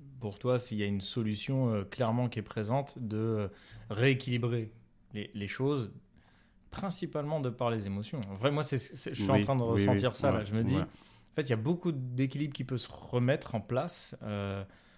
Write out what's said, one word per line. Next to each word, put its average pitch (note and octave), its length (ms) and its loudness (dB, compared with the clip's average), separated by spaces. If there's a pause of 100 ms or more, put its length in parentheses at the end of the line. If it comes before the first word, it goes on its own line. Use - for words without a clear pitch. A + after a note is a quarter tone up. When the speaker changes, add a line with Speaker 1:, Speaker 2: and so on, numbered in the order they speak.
(180)
Speaker 1:
pour G#2+ 220 -8
toi, B2+ 180 2
s'il G#2+ 200 -4
y G#2 40 2
a G2+ 40 2
une G2+ 140 0
solution, A#2+ 720 0
euh, G#2 120 2
clairement A#2+ 440 0
qui A2+ 120 -4
est - 20 -6
présente B2 560 -2
de, G#2+ 180 -4
euh, A2 320 0 (420)
rééquilibrer A#2+ 800 2 (420)
les, G#2 200 -6
les G2+ 120 -4
choses, B2+ 460 -2 (800)
principalement D#3 680 -4
de C3 80 0
par A#2+ 220 0
les A2 160 0
émotions. G2+ 420 -4
En G2 60 -8
vrai, A2+ 160 2
moi, D3 140 0
c'est, C3+ 140 -2
c'est, - 360 -6
je A2+ 80 -2
suis G2 80 4
en - 40 8
Speaker 2:
Oui, G#2 80 6
Speaker 1:
train A#2 120 2
de B2+ 80 2
Speaker 2:
oui, A#2 60 2
oui. A#2 40 4 (100)
Speaker 1:
ressentir G2+ 340 4
ça, C#3 160 4
là. A2+ 80 2
Speaker 2:
Ouais, G#2 60 -4
Speaker 1:
Je G2 80 -4
me A2+ 100 4
dis, B2 100 4
Speaker 2:
ouais. D3 80 2
Speaker 1:
en - 540 -12
fait, D#3 60 0
il C3 80 -4
y - 20 6
a A2+ 40 4
beaucoup E3 360 0
d'équilibre C3+ 600 -2
qui C3+ 120 -6
peut B2 140 -4
se - 120 -8
remettre - 640 0
en A2 60 0
place, - 640 -4
euh, G2+ 400 -2 (340)